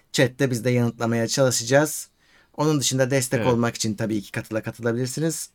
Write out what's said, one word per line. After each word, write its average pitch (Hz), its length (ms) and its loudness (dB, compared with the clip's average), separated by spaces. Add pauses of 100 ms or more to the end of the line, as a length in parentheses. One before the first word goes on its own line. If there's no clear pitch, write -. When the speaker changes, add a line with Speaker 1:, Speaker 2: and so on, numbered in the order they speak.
(120)
Speaker 1:
Chatte 139 380 2
biz 117 140 -2
de 123 60 0
yanıtlamaya 117 580 0
çalışacağız. 135 800 2 (480)
Onun 151 240 2
dışında 131 300 0
destek 131 300 0
Speaker 2:
Evet. 123 120 2
Speaker 1:
olmak 117 220 0
için 107 200 -4
tabii 107 280 -2
ki - 100 -16
katıla 110 300 -6
katılabilirsiniz. 123 920 -4